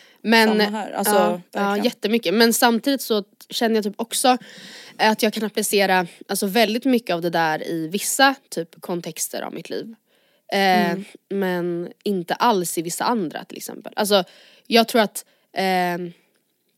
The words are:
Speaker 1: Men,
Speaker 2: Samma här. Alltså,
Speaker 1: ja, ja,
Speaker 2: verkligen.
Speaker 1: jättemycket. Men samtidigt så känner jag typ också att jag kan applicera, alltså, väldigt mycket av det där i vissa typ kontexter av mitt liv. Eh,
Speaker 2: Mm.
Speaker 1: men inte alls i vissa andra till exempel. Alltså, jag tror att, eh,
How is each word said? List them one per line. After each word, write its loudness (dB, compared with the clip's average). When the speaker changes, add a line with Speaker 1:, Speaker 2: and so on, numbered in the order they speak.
Speaker 1:
Men, 4
Speaker 2:
Samma 4
här. -4
Alltså, -2
Speaker 1:
ja, 2
ja, -6
Speaker 2:
verkligen. 0
Speaker 1:
jättemycket. -2
Men 4
samtidigt 2
så -2
känner 0
jag 0
typ -6
också 0
att 2
jag 2
kan -6
applicera, 0
alltså, -4
väldigt 0
mycket 2
av -2
det 0
där 0
i -4
vissa 2
typ -10
kontexter -8
av -10
mitt -14
liv. -10
Eh, 4
Speaker 2:
Mm. -6
Speaker 1:
men -2
inte -2
alls 0
i -4
vissa -6
andra -2
till -16
exempel. -14
Alltså, 2
jag 4
tror 2
att, -2
eh, 0